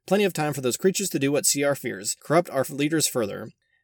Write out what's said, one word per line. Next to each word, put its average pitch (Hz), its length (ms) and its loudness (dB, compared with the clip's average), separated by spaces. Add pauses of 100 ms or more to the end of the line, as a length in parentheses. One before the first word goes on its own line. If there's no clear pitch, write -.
Plenty 208 200 2
of 190 80 2
time 151 200 -2
for 139 80 -8
those 123 160 0
creatures 190 320 2
to 160 100 -2
do 139 120 2
what 143 160 2
C 143 160 2
R 143 100 4
fears, 107 500 -6
corrupt 175 280 2
our 131 180 0
leaders 147 380 0
further. 101 420 -4 (340)